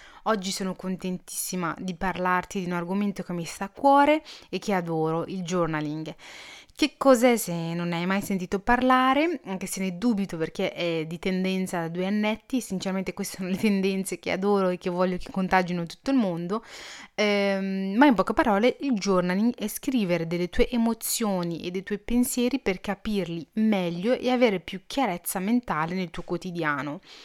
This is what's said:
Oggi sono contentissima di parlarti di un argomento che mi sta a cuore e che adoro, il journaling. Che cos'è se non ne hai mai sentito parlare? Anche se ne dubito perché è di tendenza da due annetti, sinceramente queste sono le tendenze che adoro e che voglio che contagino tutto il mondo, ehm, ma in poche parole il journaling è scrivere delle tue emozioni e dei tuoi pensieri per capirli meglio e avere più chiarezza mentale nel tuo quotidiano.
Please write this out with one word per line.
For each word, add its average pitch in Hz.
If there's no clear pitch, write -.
Oggi 196
sono 185
contentissima 185
di 185
parlarti 180
di 175
un 180
argomento 190
che -
mi 170
sta -
a 196
cuore 285
e 185
che -
adoro, 165
il 185
journaling. 156
Che -
cos'è 247
se 170
non 175
ne 170
hai 175
mai 196
sentito 185
parlare? 254
Anche 190
se -
ne 190
dubito 202
perché 160
è 165
di 170
tendenza 185
da 165
due 175
annetti, 214
sinceramente 185
queste -
sono 185
le 190
tendenze 196
che 180
adoro 190
e 180
che 185
voglio 180
che -
contagino 180
tutto -
il 277
mondo, 185
ehm, 196
ma 269
in 277
poche 185
parole 214
il 277
journaling 190
è 208
scrivere 180
delle 175
tue -
emozioni 214
e 180
dei 190
tuoi 208
pensieri 247
per -
capirli 185
meglio 196
e 247
avere 240
più -
chiarezza 202
mentale 180
nel 185
tuo -
quotidiano. 156